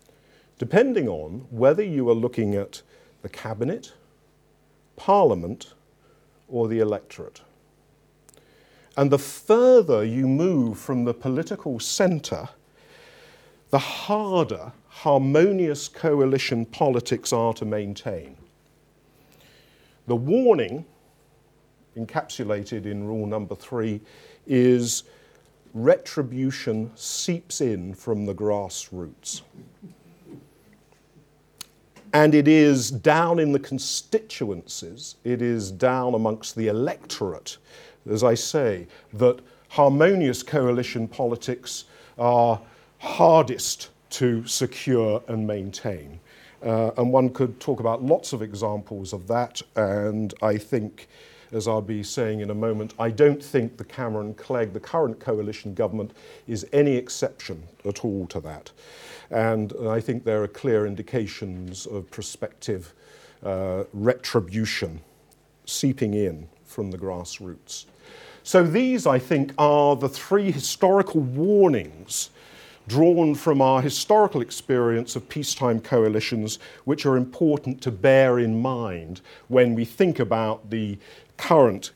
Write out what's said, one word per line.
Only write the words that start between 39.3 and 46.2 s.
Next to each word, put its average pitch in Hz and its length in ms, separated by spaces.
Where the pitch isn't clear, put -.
harmonious 147 760
coalition 123 640
politics - 800
are 117 400
hardest - 880
to 117 340
secure 117 840
and 110 180
maintain. 95 720